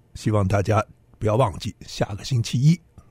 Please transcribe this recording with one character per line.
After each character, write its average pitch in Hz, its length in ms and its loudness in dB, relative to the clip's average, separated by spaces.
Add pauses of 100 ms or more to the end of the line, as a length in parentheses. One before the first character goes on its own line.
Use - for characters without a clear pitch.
(160)
希 - 160 -2
望 104 160 2
大 101 140 2
家 104 220 2 (360)
不 107 60 -4
要 107 100 2
忘 113 240 0
记， - 140 -8 (120)
下 - 200 -6 (100)
个 - 80 -12
星 123 180 -2
期 117 200 -2
一 156 180 4 (320)